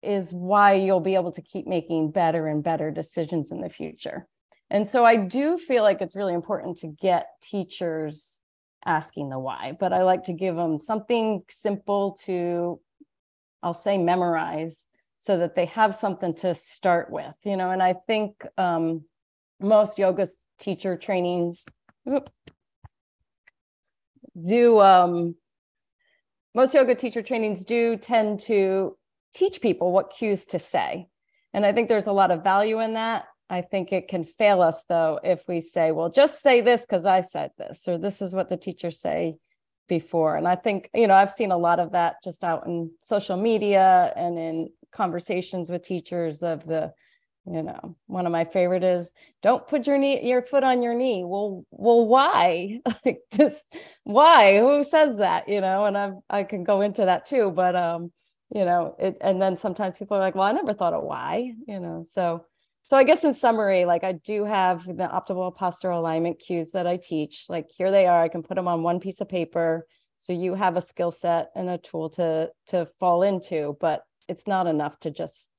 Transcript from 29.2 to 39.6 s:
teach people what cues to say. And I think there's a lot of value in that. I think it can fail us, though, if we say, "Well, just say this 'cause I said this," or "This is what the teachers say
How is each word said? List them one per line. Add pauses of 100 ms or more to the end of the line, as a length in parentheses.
teach
people
what
cues
to
say. (480)
And
I
think
there's
a
lot
of
value
in
that. (220)
I
think
it
can
fail
us,
though,
if
we
say,
"Well,
just
say
this
'cause
I
said
this,"
or
"This
is
what
the
teachers
say (520)